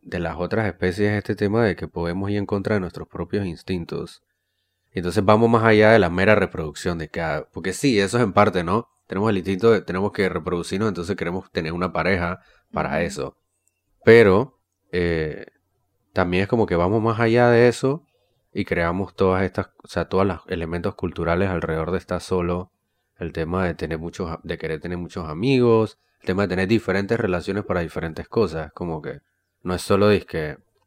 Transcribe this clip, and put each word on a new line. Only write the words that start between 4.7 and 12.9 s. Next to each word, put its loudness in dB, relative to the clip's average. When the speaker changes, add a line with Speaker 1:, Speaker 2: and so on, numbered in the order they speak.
Speaker 1:
Y -4
entonces -2
vamos 6
más 4
allá 6
de 8
la 4
mera 4
reproducción -4
de -8
cada, -4
porque -6
sí, 2
eso 2
es 4
en 0
parte, 4
¿no? -2
Tenemos -2
el 2
instinto 2
de, 4
tenemos -4
que 0
reproducirnos, -4
entonces -4
queremos -6
tener -4
una -4
pareja -2
para -4